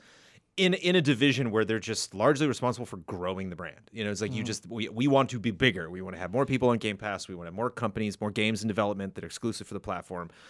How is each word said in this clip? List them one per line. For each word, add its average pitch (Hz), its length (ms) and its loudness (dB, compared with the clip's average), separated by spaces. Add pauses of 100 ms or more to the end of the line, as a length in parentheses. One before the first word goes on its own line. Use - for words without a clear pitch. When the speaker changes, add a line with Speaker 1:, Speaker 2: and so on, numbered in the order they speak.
(580)
Speaker 1:
in, 185 160 4
in 175 220 2
a 180 40 6
division 131 500 4
where 107 140 4
they're 110 140 0
just 104 360 -4
largely 131 320 4
responsible 123 380 -2
for 101 140 -10
growing 92 500 -6
the 87 80 -8
brand. 85 340 -14
You 110 140 -6
know, 104 60 -2
it's 98 100 -4
like, 107 120 -2
you 110 60 -2
Speaker 2:
Mm-hmm. 110 80 -4
Speaker 1:
just, 107 220 -6
we, 110 220 -4
we 117 160 2
want 135 240 6
to 123 80 -4
be 113 120 0
bigger. 92 380 2
We 92 140 -8
wanna 92 160 -10
have 87 120 -6
more 127 140 2
people 127 240 4
on 120 80 6
Game 104 220 -2
Pass. 101 280 -6
We 95 80 -10
wanna 85 140 -10
have 85 60 -12
more 117 160 -2
companies, 107 500 -4
more 104 100 -2
games 107 300 0
in 110 80 -2
development 98 460 0
that 87 100 -10
are - 20 -8
exclusive 104 400 -6
for - 60 -14
the 98 80 -8
platform, 87 500 -6 (200)